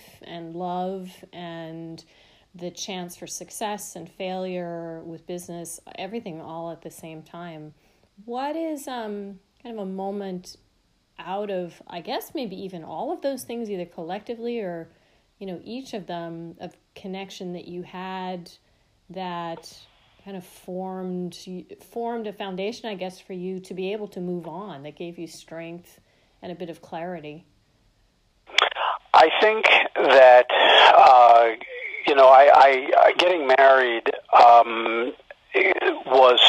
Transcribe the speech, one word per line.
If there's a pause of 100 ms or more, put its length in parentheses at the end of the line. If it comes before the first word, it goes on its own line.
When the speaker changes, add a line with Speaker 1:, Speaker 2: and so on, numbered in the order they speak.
(240)
Speaker 1:
and
love (220)
and (500)
the
chance
for
success
and
failure
with
business, (180)
everything
all
at
the
same
time. (520)
What
is,
um, (240)
kind
of
a
moment (600)
out
of,
I
guess,
maybe
even
all
of
those
things,
either
collectively
or, (500)
you
know,
each
of
them,
of (200)
connection
that
you
had (580)
that (500)
kind
of
formed, (540)
formed
a
foundation,
I
guess,
for
you
to
be
able
to
move
on,
that
gave
you
strength (420)
and
a
bit
of
clarity? (1700)
Speaker 2:
I (100)
think (280)
that, (500)
uh, (580)
you
know,
I, (480)
I,
getting
married, (240)
um, (960)
was